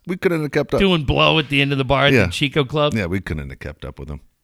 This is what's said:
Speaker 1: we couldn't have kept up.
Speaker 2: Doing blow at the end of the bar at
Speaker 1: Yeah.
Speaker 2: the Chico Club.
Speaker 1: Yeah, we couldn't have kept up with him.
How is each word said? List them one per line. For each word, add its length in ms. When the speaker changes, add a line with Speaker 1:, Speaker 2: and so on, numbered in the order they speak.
Speaker 1:
we 120
couldn't 260
have 80
kept 240
up. 40
Speaker 2:
Doing 240
blow 360
at 100
the 140
end 80
of 80
the 40
bar 220
at 80
Speaker 1:
Yeah. 140
Speaker 2:
the 40
Chico 320
Club. 300
Speaker 1:
Yeah, 140
we 140
couldn't 280
have 100
kept 240
up 140
with 120
him. 120